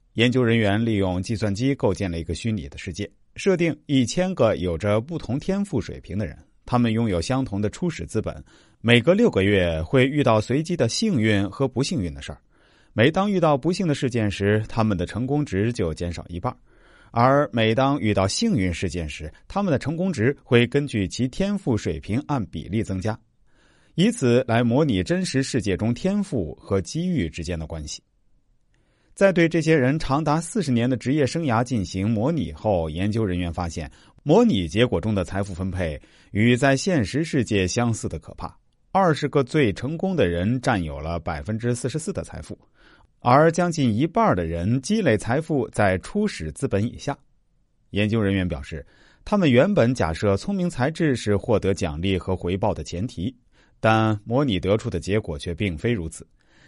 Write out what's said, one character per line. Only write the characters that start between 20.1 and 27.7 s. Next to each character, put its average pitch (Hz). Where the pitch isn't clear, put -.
值 135
会 120
根 147
据 104
其 117
天 190
赋 131
水 80
平 107
按 131
比 -
例 101
增 95
加， 107
以 202
此 127
来 113
模 123
拟 107
真 180
实 135
世 131
界 92
中 110
天 196
赋 92
和 98
机 160
遇 120
之 80
间 85
的 80
关 80